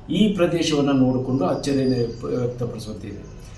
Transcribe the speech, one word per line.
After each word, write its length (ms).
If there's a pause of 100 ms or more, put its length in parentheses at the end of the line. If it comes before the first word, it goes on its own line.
(100)
ಈ 180
ಪ್ರದೇಶವನ್ನು 640
ನೋಡಿಕೊಂಡು 520
ಅಚ್ಚರಿಯನ್ನು 520
ವ್ಯಕ್ತ-, 300
ವ್ಯಕ್ತಪಡಿಸುವಂತಿದೆ. 960 (340)